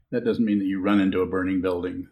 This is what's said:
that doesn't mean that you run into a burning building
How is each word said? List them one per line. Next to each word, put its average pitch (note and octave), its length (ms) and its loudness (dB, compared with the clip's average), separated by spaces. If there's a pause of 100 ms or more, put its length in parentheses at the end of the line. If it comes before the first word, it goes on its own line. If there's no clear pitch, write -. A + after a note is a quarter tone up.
(100)
that A#2+ 140 -4
doesn't A2+ 200 2
mean G#2 160 2
that F#2+ 60 -2
you F#2+ 140 -2
run G2+ 200 4
into F#2+ 200 2
a F#2 60 0
burning F#2 340 -2
building F2+ 520 -4